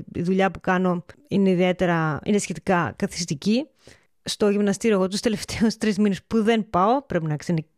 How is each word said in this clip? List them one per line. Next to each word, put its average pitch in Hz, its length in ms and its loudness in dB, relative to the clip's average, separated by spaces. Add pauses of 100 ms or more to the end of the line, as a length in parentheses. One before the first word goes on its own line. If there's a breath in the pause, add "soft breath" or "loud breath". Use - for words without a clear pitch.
(140)
η - 80 -4
δουλειά 190 300 0
που - 80 -12
κάνω 180 460 0 (220)
είναι 190 220 2
ιδιαίτερα, 175 760 2
είναι 208 140 2
σχετικά 170 580 -2
καθιστική. 196 720 -2 (560 soft breath)
Στο - 260 0
γυμναστήριο, 202 460 2
εγώ 185 120 2
τους 196 120 -4
τελευταίους 220 580 0
τρεις 214 200 -2
μήνες 202 260 0
που 220 200 0
δεν 220 260 0
πάω, 214 320 2
πρέπει 170 240 -4
να 151 100 -2
ξενε-, 160 300 -2 (120)